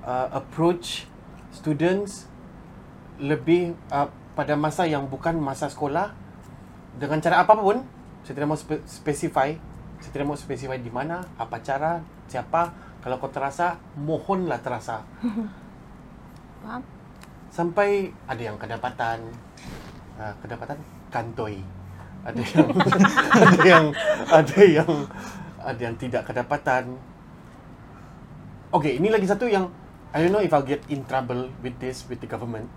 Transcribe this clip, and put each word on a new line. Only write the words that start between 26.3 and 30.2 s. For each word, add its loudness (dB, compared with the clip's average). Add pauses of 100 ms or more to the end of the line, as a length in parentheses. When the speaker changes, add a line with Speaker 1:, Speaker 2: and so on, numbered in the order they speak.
Speaker 1:
Okey, 2
ini 2
lagi 4
satu 2
yang 2 (420)
I -4